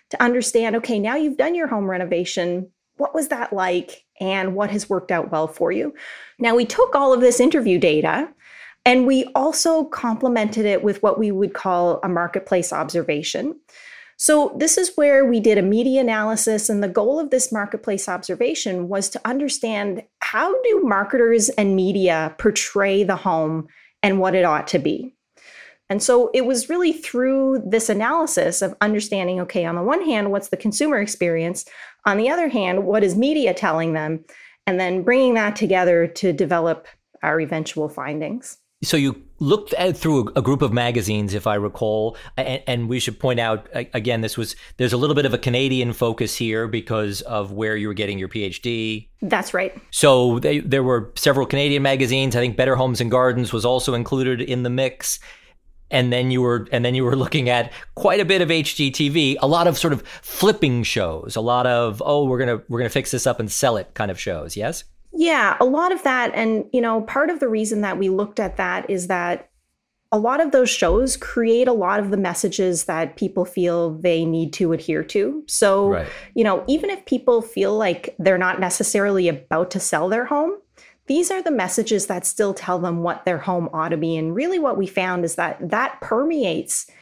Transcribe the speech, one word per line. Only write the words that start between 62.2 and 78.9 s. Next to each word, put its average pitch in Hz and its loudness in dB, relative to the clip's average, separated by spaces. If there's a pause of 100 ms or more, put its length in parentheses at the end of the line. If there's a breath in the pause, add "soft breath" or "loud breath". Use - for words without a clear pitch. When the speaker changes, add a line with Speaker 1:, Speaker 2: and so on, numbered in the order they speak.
Speaker 2:
we're 127 0
gonna, 120 0
we're 117 -2
gonna 120 0
fix 135 -2
this 123 -2
up 123 0
and 110 -6
sell 120 2
it" 92 -8
kind 101 -4
of 90 -10
shows, 80 -6
yes? 117 -6 (340)
Speaker 1:
Yeah, 311 2
a 240 4
lot 320 2
of 349 -4
that. 254 0
And, 220 -2
you 254 2
know, 226 0
part 277 0
of 339 -4
the 269 0
reason 220 -2
that 190 -2
we 190 0
looked 202 -2
at 196 -4
that 185 -4
is 180 -4
that 175 -4 (600)
a 214 2
lot 254 2
of 302 0
those 254 4
shows 233 2
create 233 2
a 247 4
lot 202 0
of 196 -4
the 202 0
messages 185 0
that 165 -4
people 185 -2
feel 175 0
they 165 0
need 165 -2
to 165 0
adhere 160 -2
to. 247 -2
So, 196 2
Speaker 2:
Right. 180 0 (260 loud breath)
Speaker 1:
you 226 4
know, 196 2
even 302 0
if 392 -8
people 240 2
feel 202 0
like 185 -2
they're 190 4
not 185 0
necessarily 190 0